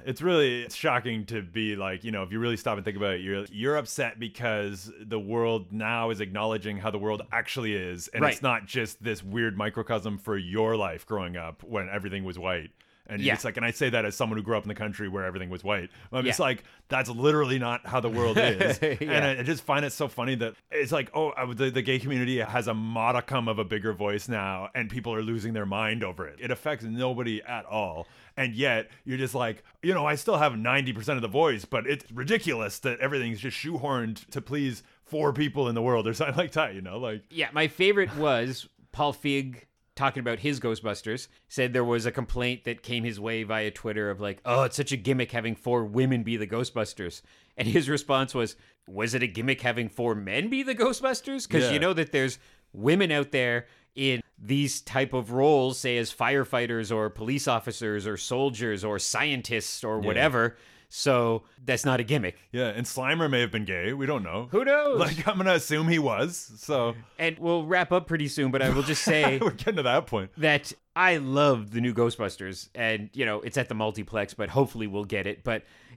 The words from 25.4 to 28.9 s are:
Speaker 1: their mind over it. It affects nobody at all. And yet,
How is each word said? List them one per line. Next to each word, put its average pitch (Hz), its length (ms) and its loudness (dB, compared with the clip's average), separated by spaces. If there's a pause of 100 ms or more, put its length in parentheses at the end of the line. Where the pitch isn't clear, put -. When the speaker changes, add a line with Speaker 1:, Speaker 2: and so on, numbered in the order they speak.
Speaker 1:
their 104 120 -2
mind 107 380 -2
over 92 240 -6
it. 73 100 -16
It 123 120 -8
affects 123 340 -4
nobody 117 580 -2
at 120 220 -8
all. 90 420 -4 (300)
And 127 180 -2
yet, 117 340 0 (180)